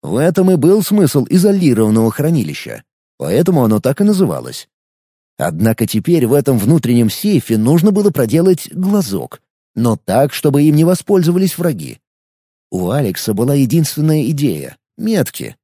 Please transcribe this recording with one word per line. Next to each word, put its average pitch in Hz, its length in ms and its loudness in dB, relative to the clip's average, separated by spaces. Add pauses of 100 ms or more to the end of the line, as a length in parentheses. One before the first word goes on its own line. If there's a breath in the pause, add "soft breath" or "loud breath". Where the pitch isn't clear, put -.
В 78 140 -6
этом 180 340 2
и 185 60 4
был 185 260 2
смысл 165 480 0
изолированного 120 800 2
хранилища. 104 760 -4 (340)
Поэтому 131 480 0
оно 107 160 2
так 135 180 -2
и 202 60 2
называлось. 101 640 -2 (680)
Однако 90 480 -2
теперь 139 400 0
в 113 80 0
этом 139 240 0
внутреннем 120 520 2
сейфе 123 480 -2
нужно 156 340 2
было 202 200 2
проделать 156 600 0
глазок. 185 720 -4 (340)
Но 113 220 0
так, 131 360 0
чтобы 147 300 0
им 151 140 4
не 160 80 4
воспользовались 180 720 0
враги. 98 420 -6 (720)
У 90 200 -4
Алекса 113 420 -4
была 123 220 0
единственная 151 720 0
идея — 104 480 -4 (200)
метки. 113 680 -4